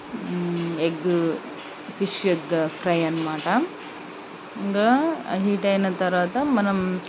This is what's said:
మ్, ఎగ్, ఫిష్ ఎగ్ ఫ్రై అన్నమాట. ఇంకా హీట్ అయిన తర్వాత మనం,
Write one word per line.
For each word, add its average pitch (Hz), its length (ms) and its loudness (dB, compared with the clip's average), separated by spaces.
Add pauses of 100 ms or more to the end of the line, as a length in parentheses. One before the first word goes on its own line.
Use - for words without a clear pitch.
(140)
మ్, 175 680 -2
ఎగ్, 165 560 2 (600)
ఫిష్ 196 280 -2
ఎగ్ 160 420 2
ఫ్రై 165 360 2
అన్నమాట. 160 440 -2 (1080)
ఇంకా 226 600 2 (160)
హీట్ 196 340 2
అయిన 196 260 4
తర్వాత 180 460 2
మనం, 196 720 2